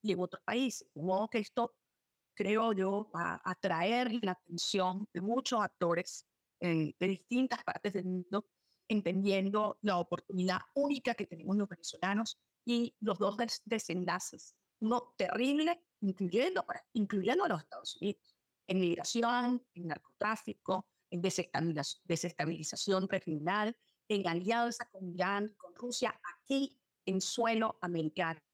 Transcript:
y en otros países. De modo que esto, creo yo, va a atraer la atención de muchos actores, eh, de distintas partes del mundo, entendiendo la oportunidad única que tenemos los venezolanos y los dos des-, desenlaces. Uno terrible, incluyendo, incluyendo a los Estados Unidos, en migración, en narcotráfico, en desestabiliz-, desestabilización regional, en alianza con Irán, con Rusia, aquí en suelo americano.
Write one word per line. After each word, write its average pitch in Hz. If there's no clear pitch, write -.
y 214
en 170
otros 180
países. 240
De 143
modo 190
que 233
esto, 233
creo 220
yo, 196
va 170
a 185
atraer 202
la 190
atención 185
de 180
muchos 233
actores, 175
eh, 160
de 185
distintas 240
partes -
del 190
mundo, 185
entendiendo 196
la 196
oportunidad 180
única 277
que 214
tenemos 175
los 202
venezolanos 202
y 240
los 214
dos 202
des-, 226
desenlaces. 180
Uno 233
terrible, 285
incluyendo, 202
incluyendo 208
a 320
los 170
Estados -
Unidos, -
en 190
migración, 233
en 175
narcotráfico, 202
en 175
desestabiliz-, 170
desestabilización 170
regional, 190
en 202
alianza 226
con 190
Irán, 202
con -
Rusia, 240
aquí -
en 190
suelo 226
americano. 165